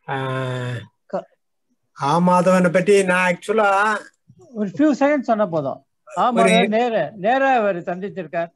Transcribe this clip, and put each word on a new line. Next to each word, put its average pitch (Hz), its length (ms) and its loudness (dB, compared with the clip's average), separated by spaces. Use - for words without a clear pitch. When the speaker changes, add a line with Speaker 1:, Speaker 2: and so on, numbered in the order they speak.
Speaker 1:
ஆ, 131 380 -6
Speaker 2:
க- - 320 -12
Speaker 1:
ஆ 147 180 0
மாதவனை 180 520 4
பத்தி 190 320 4
நான் 180 300 0
ஆக்சுவலா 208 640 0
Speaker 2:
ஒரு 214 160 -4
few 285 300 0
seconds 285 220 0
சொன்னா 214 240 0
போதும். 151 400 -6
ஆ 220 140 2
Speaker 1:
ஒரு 226 100 2
Speaker 2:
மாதவன் 220 260 4
நேர, 214 480 -2
நேரா 262 400 0
அவர் 202 220 0
சந்திச்சிருக்கார். 175 800 -8